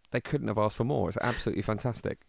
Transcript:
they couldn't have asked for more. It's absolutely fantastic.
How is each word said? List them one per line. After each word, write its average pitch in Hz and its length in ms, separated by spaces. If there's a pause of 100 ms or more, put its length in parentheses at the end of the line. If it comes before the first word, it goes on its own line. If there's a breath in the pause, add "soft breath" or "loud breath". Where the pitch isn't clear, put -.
(120)
they 127 100
couldn't 135 260
have 107 100
asked 107 200
for 113 80
more. 120 240
It's - 100
absolutely 113 440
fantastic. - 640